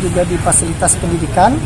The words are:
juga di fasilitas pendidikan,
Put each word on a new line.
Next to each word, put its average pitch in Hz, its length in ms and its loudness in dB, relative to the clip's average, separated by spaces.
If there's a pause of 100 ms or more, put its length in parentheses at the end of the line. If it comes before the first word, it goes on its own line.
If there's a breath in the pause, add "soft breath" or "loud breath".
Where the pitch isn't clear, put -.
juga 175 240 0
di 175 140 -2
fasilitas 170 580 0
pendidikan, 175 560 2 (100)